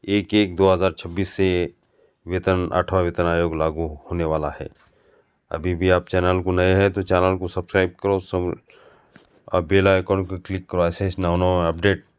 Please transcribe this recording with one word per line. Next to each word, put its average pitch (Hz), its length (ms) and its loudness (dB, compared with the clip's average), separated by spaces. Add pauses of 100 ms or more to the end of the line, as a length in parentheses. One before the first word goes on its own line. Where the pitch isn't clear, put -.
एक 101 260 -2
एक 101 220 2
दो 95 180 6
हज़ार 90 180 2
छब्बीस 90 380 -6
से 90 440 0 (540)
वेतन, 90 460 0
आठवां 90 300 0
वेतन 87 220 -2
आयोग 85 300 0
लागू 78 440 -4 (120)
होने 87 120 -4
वाला 78 260 -2
है। 73 200 -12 (840)
अभी 82 240 -4
भी 92 140 0
आप 90 180 2
चैनल 92 340 0
को 90 100 -2
नए 90 220 2
हैं 98 200 4
तो 98 80 -2
चैनल 92 360 2
को 90 100 -6
सब्सक्राइब 90 560 -2
करो, 98 160 0
सम-, 90 360 -4 (1000)
और 90 80 2
बेल 95 260 2
आइकन 95 380 2
को 90 120 -8
क्लिक 92 320 -10
करो। 90 180 0
ऐसे 85 180 -4
नए 90 320 0
नए 90 300 2
अपडेट 87 380 0 (140)